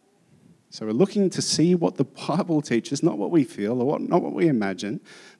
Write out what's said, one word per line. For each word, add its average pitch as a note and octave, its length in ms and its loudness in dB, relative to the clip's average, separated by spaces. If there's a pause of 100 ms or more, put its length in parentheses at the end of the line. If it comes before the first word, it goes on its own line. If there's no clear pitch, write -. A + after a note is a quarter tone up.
(720)
So - 140 -12
we're G#2+ 80 -2
looking F#3+ 380 2
to - 100 -6
see F3 340 2
what F3+ 220 0
the - 80 2
Bible D#3+ 560 -2
teaches, - 420 -2
not E3 140 2
what F#3 140 -4
we D#3+ 140 4
feel B2 360 -4
or B2 60 0
what, D3+ 160 0
not F3 180 0
what D3 140 -6
we F3 140 2
imagine, G#2 520 -2 (400)